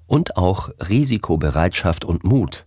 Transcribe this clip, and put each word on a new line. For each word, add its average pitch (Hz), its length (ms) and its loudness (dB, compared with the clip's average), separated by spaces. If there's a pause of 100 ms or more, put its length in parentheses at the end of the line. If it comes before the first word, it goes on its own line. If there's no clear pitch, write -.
und - 320 0
auch 92 320 0 (180)
Risikobereitschaft 90 1160 0
und 85 180 -2
Mut. 110 420 0